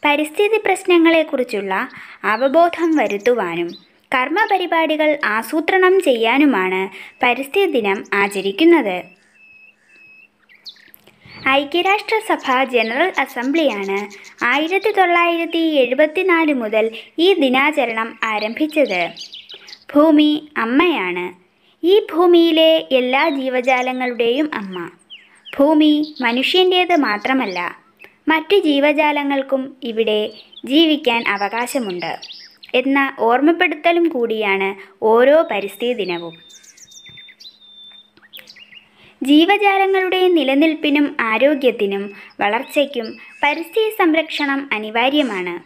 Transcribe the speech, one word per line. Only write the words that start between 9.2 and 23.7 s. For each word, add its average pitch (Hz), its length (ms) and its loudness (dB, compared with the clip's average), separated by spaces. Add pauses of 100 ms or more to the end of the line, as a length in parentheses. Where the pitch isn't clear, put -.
ഐക്യരാഷ്ട്രസഭ 349 960 -2 (160)
ജനറൽ 247 380 0 (140)
അസംബ്ലിയാണ് 247 760 -2 (520)
ആയിരത്തി 370 460 -2
തൊള്ളായിരത്തി 339 640 0 (220)
എഴുപത്തിനാല് 311 760 0
മുതൽ 220 260 -2 (380)
ഈ - 20 4 (160)
ദിനാചരണം 262 680 0 (220)
ആരംഭിച്ചത്. 220 720 -2 (880)
ഭൂമി 302 380 4 (340)
അമ്മയാണ്, 226 640 0 (560)
ഈ 370 140 4 (160)
ഭൂമിയിലെ 330 580 4 (300)
എല്ലാ 254 220 0 (140)
ജീവജാലങ്ങളുടെയും 254 1120 -2 (120)